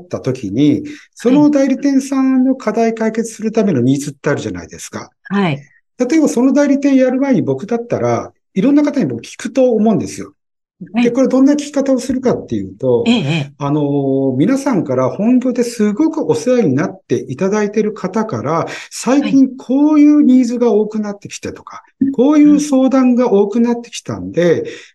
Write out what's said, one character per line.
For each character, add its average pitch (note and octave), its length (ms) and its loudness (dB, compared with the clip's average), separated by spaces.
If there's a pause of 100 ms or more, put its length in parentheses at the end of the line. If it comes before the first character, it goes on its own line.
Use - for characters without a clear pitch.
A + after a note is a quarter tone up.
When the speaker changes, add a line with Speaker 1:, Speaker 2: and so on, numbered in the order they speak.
Speaker 1:
っ - 20 -20
た G2+ 140 -8
時 G#2 320 -6
に、 C#3+ 320 2 (320)
そ A#3+ 160 0
の D4 180 6
代 C#4 200 2
理 C4 80 0
店 C#4 240 0
さ C4+ 200 -2
ん C4 220 2
の C4 140 0
課 G#3+ 160 -4
題 A3+ 200 0
解 A3 200 -2
決 A3+ 200 -6
す - 80 -16
る G#3+ 120 -4
た A3 100 0
め G3+ 80 0
の C3 80 0
ニ C3 160 2
ー C#3+ 60 -2
ズ - 80 -8
っ C#3 40 -10
て - 160 -6
あ C#3+ 60 0
る - 60 -6
じ G#2+ 80 -6
ゃ - 20 -6
な F2 140 -12
い - 20 -16
で E2 120 -20
す - 100 -16
か。 - 220 -14 (120)
Speaker 2:
は G3 280 -2
い。 C#3+ 100 -6 (360)
Speaker 1:
例 B3+ 200 0
え D#4 40 4
ば C#4 60 4
そ A#3 160 0
の C4+ 80 2
代 C#4+ 160 2
理 C#4 140 0
店 C#4 160 2
や B3+ 120 4
る B3+ 120 -2
前 C#4 120 0
に F3 100 2
僕 C3+ 220 -4
だ A#3 120 -4
っ A#3 100 -8
た A2+ 120 -4
ら、 A#2 340 -2 (200)
い F#3+ 80 -2
ろ C4+ 120 4
ん - 20 6
な D4 80 4
方 D4 160 -2
に G3+ 60 0
僕 A#2 160 -6
聞 - 160 -20
く - 160 -10
と B3+ 180 2
思 A3 180 2
う G#3 60 2
ん D#3+ 40 0
で - 80 -6
す - 120 -14
よ。 - 140 -14 (600)
Speaker 2:
は A3+ 80 -2
い。 A#3+ 40 2
Speaker 1:
で、 A#3 60 2
こ B3+ 100 0
れ B3+ 60 2
ど B3+ 140 2
ん C4+ 40 6
な C#4+ 80 4
聞 D4 40 0
き - 140 -8
方 C4+ 200 -2
を C4 80 0
す B3 140 -6
る B3 80 -6
か A#3+ 120 0
っ - 120 -8
て A#2 100 -8
い G2 80 -4
う F#2+ 140 -14
と、 B2+ 300 0
Speaker 2:
え A#3 40 4
え、 B3 40 2
え A#3 40 0
え。 D3+ 380 -4
Speaker 1:
あ C#3+ 140 -4
の、 C3+ 680 -2
皆 A3+ 220 0
さ C#4 140 -2
ん E3 100 0
か C3 120 -4
ら B2+ 140 0
本 A#3+ 300 0
業 B3+ 120 -2
で B3 120 0
す G#3+ 300 -2
ご D#4 180 0
く D4+ 180 -4
お - 60 0
世 - 160 -2
話 B3 160 2
に B2+ 80 0
な D#3+ 100 -2
っ G3 160 -10
て B2 280 -4
い C3+ 60 -10
た F#3+ 140 -2
だ G#3 140 0
い G3+ 80 -4
て A3 80 -4
い G#3+ 40 2
る G#3 100 -4
方 G#3+ 320 -4
か A2 180 -6
ら、 D3+ 240 -2 (240)
最 C#4 320 0
近 C4+ 340 2
こ D4 360 0
う D4+ 60 4
い D4 80 8
う D4 140 6
ニ B3+ 200 6
ー B3 40 2
ズ A#3 140 -4
が A#3 120 2
多 G#3 160 2
く G#3+ 120 -6
な G#3 120 -4
っ G3+ 60 -12
て - 120 -16
き - 100 -14
て - 120 -8
と - 120 -16
か、 - 200 -20 (160)
Speaker 2:
は C4+ 100 0
い。 - 20 -2
Speaker 1:
こ C4+ 220 4
う D4+ 60 6
い D4 60 8
う D4 140 6
相 C4 300 2
談 B3+ 260 4
が A#3 180 2
多 G3+ 140 4
く A3 120 -2
な A#3+ 120 2
っ A#3+ 100 -4
て - 80 -16
き - 140 -14
た G2 160 -8
ん F2+ 120 -10
で、 E3 300 2
Speaker 2:
う - 40 -4
ん。 - 20 -12 (280)